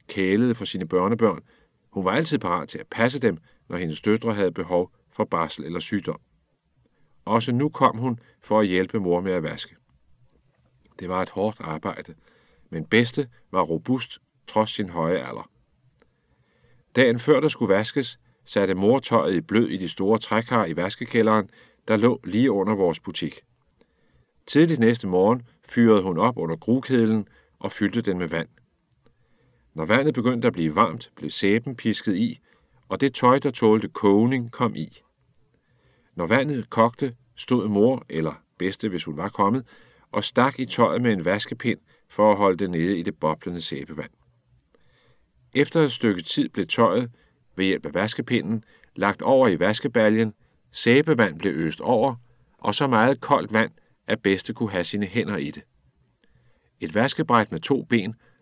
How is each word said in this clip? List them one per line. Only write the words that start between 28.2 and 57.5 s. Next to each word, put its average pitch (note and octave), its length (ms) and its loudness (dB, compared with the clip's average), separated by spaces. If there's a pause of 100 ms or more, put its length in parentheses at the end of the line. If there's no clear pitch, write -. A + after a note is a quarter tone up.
vand. D#2+ 200 -6 (1300)
Når D#2+ 120 -6
vandet B2+ 280 4
begyndte A#2+ 320 0
at C#3 60 4
blive D#2+ 220 -2
varmt, - 420 0
blev D2+ 140 -10
sæben A#2 460 0
pisket G#2+ 400 -2
i, A2 240 -2 (480)
og F#2+ 120 -6
det C3+ 140 0
tøj, B2+ 240 4
der C#3 120 -2
tålte A2 380 2
kogning, A#2 640 2
kom A2+ 240 -2
i. - 260 -12 (1120)
Når F2 120 -4
vandet C3 440 0
kogte, A#2 440 0 (220)
stod A2 320 0
mor, G#2+ 400 2
eller D#2 340 -6 (160)
Bedste, F2+ 300 -4
hvis F2+ 160 -6
hun D2+ 120 -10
var F2+ 120 -6
kommet, A2 380 0 (460)
og G#2 120 -2
stak C3 360 0
i B2+ 60 -4
tøjet A2 360 2
med A#2 100 2
en F2+ 120 -2
vaskepind G2+ 540 -2 (300)
for G#2+ 220 4
at G2+ 60 4
holde G2 220 4
det G2 120 -2
nede F2 280 0
i E2 40 -6
det F#2 120 -6
boblende E2 460 -4
sæbevand. D2 500 -10 (1400)
Efter C#3+ 260 2
et C#3+ 120 2
stykke G2+ 300 0
tid - 260 -2
blev F#2 180 -4
tøjet, A#2 440 0 (460)
ved F#2+ 100 0
hjælp F#2+ 200 -2
af D2 80 -10
vaskepinden, G#2+ 720 -2 (320)
lagt G2 260 0
over C3 260 4
i F2 100 2
vaskebaljen, G#2+ 760 2 (380)
sæbevand A#2+ 640 2
blev F2+ 140 -2
øst D#2 280 -4
over, B2 340 0 (440)
og G#2 160 -4
så C#3+ 120 0
meget B2+ 340 2
koldt G#2+ 320 -2
vand, A2 200 0 (340)
at G#2+ 160 -4
Bedste G2 320 0
kunne A2 160 -6
have F2+ 140 -4
sine G2+ 220 -4
hænder F#2 300 -4
i D2 140 -6
det. C#2+ 120 -16 (1160)
Et D#2+ 140 -8
vaskebræt A#2+ 580 2